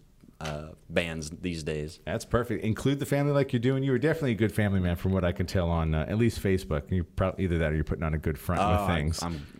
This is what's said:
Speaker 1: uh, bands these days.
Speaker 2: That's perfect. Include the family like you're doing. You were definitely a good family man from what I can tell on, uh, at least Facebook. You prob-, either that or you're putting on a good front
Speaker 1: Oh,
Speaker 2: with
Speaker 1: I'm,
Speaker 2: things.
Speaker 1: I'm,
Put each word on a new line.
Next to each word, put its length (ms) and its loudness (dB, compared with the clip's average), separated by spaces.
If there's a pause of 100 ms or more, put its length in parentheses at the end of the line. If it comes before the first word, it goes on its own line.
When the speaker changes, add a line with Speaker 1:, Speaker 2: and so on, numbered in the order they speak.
(400)
Speaker 1:
uh, 280 -8 (200)
bands 420 -2
these 340 -6
days. 400 -6
Speaker 2:
That's 200 -6
perfect. 400 -2
Include 360 0
the 60 -4
family 260 0
like 200 2
you're 80 2
doing. 220 2
You 80 2
were 80 4
definitely 340 2
a 40 0
good 160 2
family 280 2
man 160 2
from 160 0
what 120 2
I 80 2
can 140 -2
tell 220 0
on, 260 2
uh, 140 2
at 80 -2
least 240 2
Facebook. 520 0
You 120 0
prob-, 360 -2
either 180 2
that 140 2
or 20 0
you're 100 2
putting 200 -4
on 100 0
a 40 0
good 200 -2
front 240 -2
Speaker 1:
Oh, 80 2
Speaker 2:
with 120 4
Speaker 1:
I'm, 140 0
Speaker 2:
things. 260 -2
Speaker 1:
I'm, 240 -6 (140)